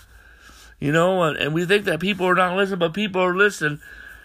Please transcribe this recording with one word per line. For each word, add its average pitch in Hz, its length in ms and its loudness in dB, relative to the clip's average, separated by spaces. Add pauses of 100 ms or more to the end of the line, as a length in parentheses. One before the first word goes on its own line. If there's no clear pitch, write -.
(800)
You 143 140 -2
know, 180 300 2
and, 151 120 0
and 147 180 -2
we 170 120 0
think 202 180 2
that 170 160 -2
people 185 280 -2
are 180 60 4
not 180 220 2
listening, 196 240 0
but 165 140 0
people 196 280 -2
are 180 140 2
listening, 180 460 0 (440)